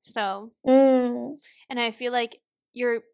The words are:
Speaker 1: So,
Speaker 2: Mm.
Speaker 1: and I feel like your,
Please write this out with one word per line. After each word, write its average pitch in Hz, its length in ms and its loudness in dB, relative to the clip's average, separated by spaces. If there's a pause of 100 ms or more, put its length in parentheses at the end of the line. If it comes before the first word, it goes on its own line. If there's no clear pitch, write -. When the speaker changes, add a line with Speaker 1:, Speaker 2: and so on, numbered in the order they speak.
Speaker 1:
So, 208 500 -6 (140)
Speaker 2:
Mm. 262 720 2 (320)
Speaker 1:
and 247 100 -6
I 233 100 -2
feel 240 220 -8
like 240 280 -4 (340)
your, 240 280 -2 (120)